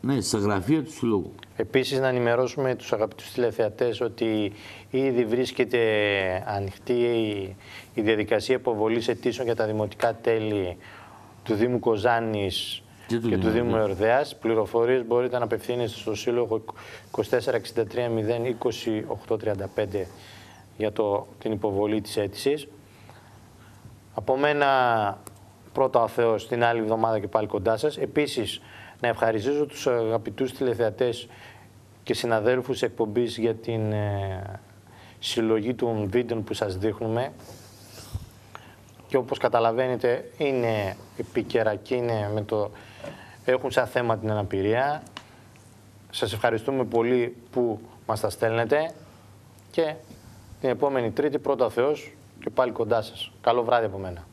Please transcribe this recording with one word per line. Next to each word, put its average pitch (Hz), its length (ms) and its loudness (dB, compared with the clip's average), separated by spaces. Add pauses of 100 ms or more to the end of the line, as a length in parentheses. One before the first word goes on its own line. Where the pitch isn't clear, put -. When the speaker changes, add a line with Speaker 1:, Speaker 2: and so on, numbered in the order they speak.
Speaker 1:
Ναι, 131 160 2
στα 110 160 0
γραφεία 101 460 2
του - 80 -10
Συλλόγου. 104 400 0 (240)
Speaker 2:
Επίσης, 131 440 0
να 131 80 2
ενημερώσουμε 123 680 2
τους - 180 -4
αγαπητούς 107 380 -4
τηλεθεατές 113 680 0
ότι 110 500 0 (380)
ήδη 131 360 2
βρίσκεται 123 540 0 (680)
ανοιχτή 98 460 -4
η, 110 640 0 (380)
η 117 80 -2
διαδικασία 107 540 2
υποβολής 113 520 0
αιτήσεων 120 380 -2
για 113 100 0
τα 113 100 0
δημοτικά 107 500 0
τέλη 104 600 0 (680)
του 113 100 -2
Δήμου 117 260 2
Κοζάνης 110 1040 0 (240)
Speaker 1:
Και 117 120 0
του 117 100 -2
Speaker 2:
και 104 80 2
του 101 120 2
Speaker 1:
Δήμου - 20 2
Speaker 2:
Δήμου 117 240 2
Speaker 1:
Εορδέας. 101 240 0
Speaker 2:
Εορδέας. 123 360 2
Πληροφορίες 117 720 2
μπορείτε 123 300 2
να 120 60 0
απευθύνεστε 117 560 -2
στο 110 160 -4
Σύλλογο 113 460 0 (460)
είκοσι - 220 -4
τέσσερα 120 280 2
εξήντα 110 280 -2
τρία 120 240 -2
μηδέν 113 360 0
είκοσι 113 640 -2
οκτώ 110 300 -4
τριάντα 98 380 -4
πέντε 98 320 -2 (680)
για 104 140 0
το, 101 360 0 (120)
την 110 120 -4
υποβολή 104 500 0
της - 160 -6
αίτησης. 139 500 -2 (1500)
Από 131 240 0
μένα, 147 300 4 (1080)
πρώτα 127 300 4
ο 107 40 2
Θεός, 113 400 2
την 120 160 2
άλλη 117 160 4
εβδομάδα 113 400 2
και 98 80 -4
πάλι 107 200 0
κοντά 110 300 2
σας. 147 200 -2
Επίσης, 139 640 -2 (380)
να 120 100 2
ευχαριστήσω 113 560 2
τους 143 220 -4
αγαπητούς 117 680 0
τηλεθεατές 117 720 0 (760)
και 117 100 -2
συναδέλφους 120 680 2
εκπομπής 110 560 0
για 113 180 0
την, 110 360 -2
ε, 98 680 -4 (600)
συλλογή 110 540 0
των 113 360 0
βίντεο 120 280 0
που 107 160 -6
σας 98 240 -4
δείχνουμε. 110 540 -2 (1800)
Και 139 100 0
όπως 127 200 0
καταλαβαίνετε, 120 1000 2
είναι 117 580 0 (220)
επίκαιρα 110 580 0
και 127 200 -4
είναι 113 380 -2
με 107 80 0
το, 104 300 -2 (760)
έχουν 127 260 0
σαν 127 160 2
θέμα 117 300 0
την 107 140 -2
αναπηρία. 107 720 0 (1080)
Σας 110 240 -4
ευχαριστούμε 117 500 0
πολύ 117 520 2 (160)
που 117 280 0 (280)
μας 110 120 -2
τα 104 100 -2
στέλνετε 117 640 0 (800)
και 156 240 0 (640)
την 135 80 0
επόμενη 123 420 2
Τρίτη, 143 280 0
πρώτα 135 260 2
ο 110 40 0
Θεός, 143 460 0 (240)
και - 100 -8
πάλι 127 220 2
κοντά 113 300 0
σας. - 300 -10 (100)
Καλό 120 220 4
βράδυ 117 220 4
από 98 120 -4
μένα. 90 360 -8